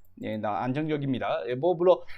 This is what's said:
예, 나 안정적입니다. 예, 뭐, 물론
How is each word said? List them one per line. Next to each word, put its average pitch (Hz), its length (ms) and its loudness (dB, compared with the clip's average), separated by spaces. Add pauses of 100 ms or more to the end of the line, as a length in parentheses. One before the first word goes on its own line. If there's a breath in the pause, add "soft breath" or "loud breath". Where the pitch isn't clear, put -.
(220)
예, 107 160 -4
나 104 240 -2
안정적입니다. 139 840 -2
예, 123 60 -2
뭐, 165 200 0
물론 175 240 6 (180 loud breath)